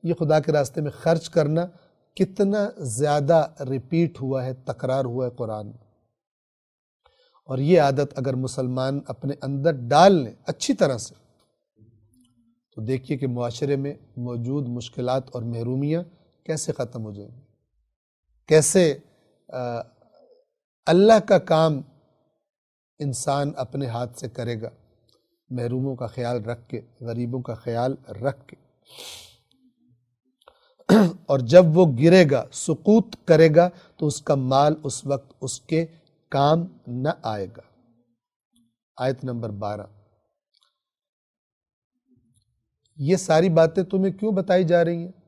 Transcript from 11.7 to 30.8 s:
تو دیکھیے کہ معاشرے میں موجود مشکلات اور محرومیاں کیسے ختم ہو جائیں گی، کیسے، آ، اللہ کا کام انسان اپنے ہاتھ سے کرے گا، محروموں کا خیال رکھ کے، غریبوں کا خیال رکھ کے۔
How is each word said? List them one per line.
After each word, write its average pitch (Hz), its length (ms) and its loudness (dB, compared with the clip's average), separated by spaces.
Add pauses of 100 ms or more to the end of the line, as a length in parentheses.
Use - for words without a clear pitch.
تو 113 100 -10
دیکھیے 131 320 -4
کہ 135 100 -4
معاشرے 123 480 -4
میں 139 180 -6 (240)
موجود 123 500 -6
مشکلات 123 640 -6
اور 123 100 -10
محرومیاں 131 640 -4 (420)
کیسے 160 260 -6
ختم 120 320 -8
ہو 107 80 -12
جائیں 101 200 -16
گی، 123 100 -20 (1040)
کیسے، 156 500 4 (520)
آ، 120 300 -8 (1080)
اللہ 202 420 6
کا 196 100 4
کام 156 440 2 (1160)
انسان 143 560 -2
اپنے 135 320 -8
ہاتھ 120 320 -8
سے 123 100 -10
کرے 117 320 -8
گا، 117 80 -12 (800)
محروموں 127 460 -4
کا 123 120 -10
خیال 120 380 -6
رکھ 117 240 -10
کے، 113 120 -10 (180)
غریبوں 120 420 -8
کا 120 120 -10
خیال 120 420 -4 (140)
رکھ - 380 -8
کے۔ - 180 -20 (2250)